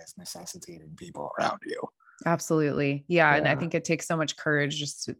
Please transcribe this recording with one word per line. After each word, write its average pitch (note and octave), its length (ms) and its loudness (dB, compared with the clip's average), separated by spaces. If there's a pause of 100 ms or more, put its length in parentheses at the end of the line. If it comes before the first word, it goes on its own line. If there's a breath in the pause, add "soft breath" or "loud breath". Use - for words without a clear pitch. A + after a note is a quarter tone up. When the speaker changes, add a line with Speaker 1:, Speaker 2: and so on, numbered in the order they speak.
Speaker 1:
is - 140 -20
necessitating E3+ 800 -14
people - 420 -10
around - 260 0
you. - 160 -8 (440 soft breath)
Speaker 2:
Absolutely. D3 800 2
Yeah. D#3 280 6
And D3+ 120 4
I C3+ 40 4
Speaker 1:
Yeah. D3 80 2
Speaker 2:
think E3+ 160 -2
it E3 100 0
takes E3 220 0
so E3+ 100 0
much D3+ 200 -2
courage. D3 400 2
Just D3 300 -8 (120)